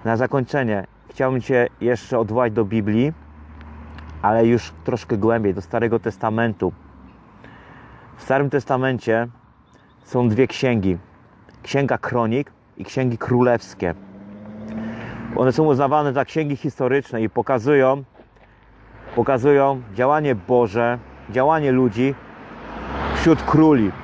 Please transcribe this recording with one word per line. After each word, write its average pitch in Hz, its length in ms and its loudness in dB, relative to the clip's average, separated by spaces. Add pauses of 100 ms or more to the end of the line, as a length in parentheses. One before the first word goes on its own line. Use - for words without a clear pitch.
Na 113 120 0
zakończenie 120 680 -2 (240)
chciałbym 131 300 -2
Cię 123 280 2 (120)
jeszcze 120 380 -2
odwołać 113 340 0
do 107 120 0
Biblii, 110 480 0 (1080)
ale 113 240 4
już 117 260 0 (120)
troszkę 120 320 -4
głębiej, 107 380 2
do 98 60 -6
Starego 113 400 -2
Testamentu. 110 720 -2 (1400)
W - 60 -20
Starym 135 280 0
Testamencie 127 760 0 (760)
są 123 260 0
dwie 120 180 4
księgi. 98 520 -2 (640)
Księga 139 360 -2
Kronik 120 540 -2 (240)
i - 80 -14
Księgi 123 340 -4
Królewskie. 120 760 0 (1400)
One 127 160 2
są 156 120 2
uznawane 143 480 2
za 131 120 0
księgi 147 320 -4
historyczne 127 680 -2
i 107 80 -2
pokazują, 131 760 2 (1120)
pokazują 135 680 2 (120)
działanie 139 400 2
Boże, 120 640 0 (320)
działanie 139 420 2
ludzi 127 420 2 (1000)
wśród - 280 2
króli. 143 500 4 (100)